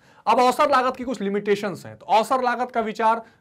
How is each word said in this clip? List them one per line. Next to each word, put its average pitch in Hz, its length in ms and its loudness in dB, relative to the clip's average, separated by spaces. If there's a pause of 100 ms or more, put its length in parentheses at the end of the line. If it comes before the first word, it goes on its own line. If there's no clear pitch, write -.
(280)
अब 233 120 4
अवसर 247 300 2
लागत 262 260 2
की 254 80 -12
कुछ 233 180 -8
लिमिटेशंस 202 640 -2
हैं। 110 120 -18
तो - 80 -20
अवसर 220 360 2
लागत 240 300 -2
का 233 100 -2
विचार 220 400 0 (200)